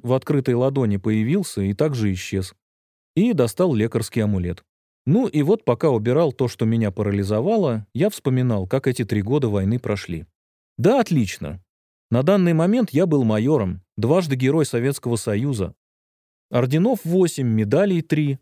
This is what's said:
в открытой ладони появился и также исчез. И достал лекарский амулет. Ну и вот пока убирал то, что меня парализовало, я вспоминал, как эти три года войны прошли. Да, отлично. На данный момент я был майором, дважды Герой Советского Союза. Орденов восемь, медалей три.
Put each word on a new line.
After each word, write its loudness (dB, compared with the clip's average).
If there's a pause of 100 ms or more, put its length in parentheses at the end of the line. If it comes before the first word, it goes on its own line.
в 0
открытой 0
ладони 0
появился 0
и 0
также 0
исчез. -6 (600)
И 2
достал 0
лекарский -2
амулет. -4 (420)
Ну 2
и 0
вот 0
пока 0
убирал 0
то, -2
что -4
меня 0
парализовало, 0
я 0
вспоминал, -2
как -2
эти -2
три -2
года 0
войны 0
прошли. -6 (500)
Да, 4
отлично. -2 (480)
На 2
данный 4
момент 2
я 2
был 2
майором, 0 (140)
дважды 0
Герой 2
Советского -4
Союза. -4 (760)
Орденов 0
восемь, 0
медалей 2
три. -2